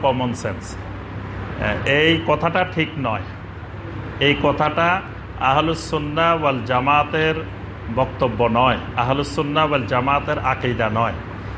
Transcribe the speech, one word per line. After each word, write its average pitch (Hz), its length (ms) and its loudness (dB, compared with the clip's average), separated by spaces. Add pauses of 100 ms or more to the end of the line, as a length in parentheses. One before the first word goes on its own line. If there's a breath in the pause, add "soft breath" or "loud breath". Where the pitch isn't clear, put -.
কমন 127 300 2
সেন্স। 101 440 -6
আহ, - 1120 -6
এই 156 380 4
কথাটা 165 380 2 (100)
ঠিক 156 140 0 (100)
নয়। 110 240 -2 (960)
এই 143 220 4
কথাটা 156 600 2 (380)
আহলুস 156 500 2
সুন্নাহ 160 520 2
ওয়াল 135 220 2
জামাতের 147 680 2 (600)
বক্তব্য 120 580 2
নয়, 120 240 4 (200)
আহলুস 135 380 0
সুন্নাহ 151 340 2
ওয়াল 135 180 0
জামাতের 139 520 0
আকীদা 123 560 0
নয়। 113 180 2 (460 loud breath)